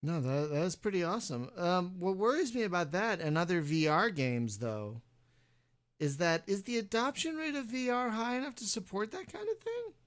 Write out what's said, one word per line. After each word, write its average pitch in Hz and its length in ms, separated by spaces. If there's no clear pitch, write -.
No, 160 180
that, 139 320
that 147 100
is 180 140
pretty 196 260
awesome. 165 540
Um, 180 420
what 190 180
worries 240 380
me 247 80
about 175 300
that 196 280
and 156 160
other 170 240
V 156 280
R 175 220
games, 120 480
though, 107 440
is 143 200
that, 165 280
is 196 160
the 240 160
adoption 247 580
rate 311 200
of 269 100
V 254 240
R 247 200
high 226 260
enough 262 200
to 247 80
support 202 480
that 370 200
kind 415 160
of 440 100
thing? 466 340